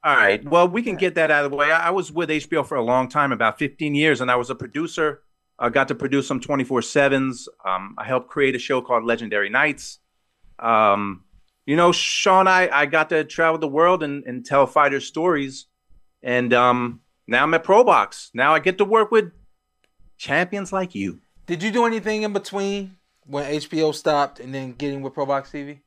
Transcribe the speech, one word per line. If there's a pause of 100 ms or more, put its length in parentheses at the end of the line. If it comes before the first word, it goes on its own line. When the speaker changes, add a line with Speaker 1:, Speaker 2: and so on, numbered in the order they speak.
Speaker 1:
All
right.
Well,
we
can
Speaker 2:
Yeah.
Speaker 1:
get
that
out
of
the
way.
I,
I
was
with
H
B
O
for
a
long
time,
about
fifteen
years,
and
I
was
a
producer. (360)
I
got
to
produce
some
twenty-four
sevens. (160)
Um,
I
helped
create
a
show
called
Legendary
Nights. (600)
Um, (420)
you
know,
Sean,
I,
I
got
to
travel
the
world
and,
and
tell
fighters'
stories. (560)
And,
um, (260)
now
I'm
at
Pro
Box.
Now
I
get
to
work
with (840)
champions
like
you. (280)
Speaker 2:
Did
you
do
anything
in
between (300)
when
H
B
O
stopped
and
then
getting
with
Pro
Box
T
V?